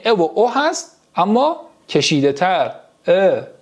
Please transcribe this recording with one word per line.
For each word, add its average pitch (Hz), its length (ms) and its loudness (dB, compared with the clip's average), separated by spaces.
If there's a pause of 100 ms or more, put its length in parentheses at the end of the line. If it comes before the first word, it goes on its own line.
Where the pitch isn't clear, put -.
ا 226 100 2
و 170 200 0
او 226 160 0
هست، 285 460 -4 (200)
اما 240 440 0 (280)
کشیده 143 440 0
تر. 165 380 -2 (380)
ا. 175 320 2 (220)